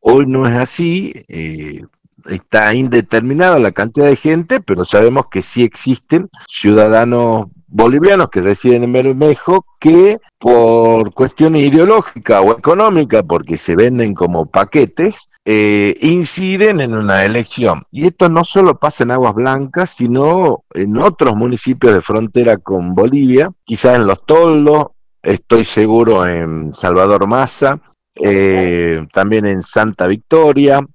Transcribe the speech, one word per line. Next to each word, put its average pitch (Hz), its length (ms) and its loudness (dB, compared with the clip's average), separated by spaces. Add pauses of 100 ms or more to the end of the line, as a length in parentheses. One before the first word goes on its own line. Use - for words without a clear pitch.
Hoy 131 240 4
no 131 200 -2
es 120 80 0
así, 170 600 -4 (160)
eh, 78 500 -12 (460)
está 107 480 -2
indeterminada 127 880 0
la 104 120 0
cantidad 117 360 -2
de 139 100 2
gente, 165 420 -2
pero 90 240 -4
sabemos 117 480 2
que 95 100 -6
sí - 220 -4
existen 143 680 -4 (200)
ciudadanos 113 960 0 (220)
bolivianos 147 640 2
que 95 100 -4
residen 120 420 0
en 120 80 -4
Bermejo 135 760 0 (140)
que 185 400 4 (200)
por 113 760 2
cuestión 156 420 0
ideológica 143 840 2
o 101 100 4
económica, 156 720 0
porque 80 340 -4
se 85 200 -4
venden 117 360 0
como 87 320 -2
paquetes, 135 840 -2 (160)
eh, 104 560 0
inciden 175 800 -2
en 123 140 -4
una 98 320 -2
elección. 110 680 -4
Y 147 160 -2
esto 180 220 0
no 165 140 0
solo 180 340 2
pasa 147 260 -4
en 120 80 -2
Aguas 123 220 0
Blancas, 135 560 -4
sino 139 760 0 (100)
en 104 240 -4
otros 147 380 0
municipios 123 580 0
de 92 80 2
frontera 110 560 -2
con 90 380 -6
Bolivia, 131 560 0 (120)
quizás 123 320 0
en 117 100 2
Los 98 200 -2
Toldos, 151 640 2 (340)
estoy 110 420 0
seguro 110 640 2
en 80 460 -6
Salvador 95 540 0
Maza, 135 520 -2 (420)
eh, 90 880 0
también 104 340 0
en 95 160 -2
Santa 107 460 -2
Victoria. 139 880 2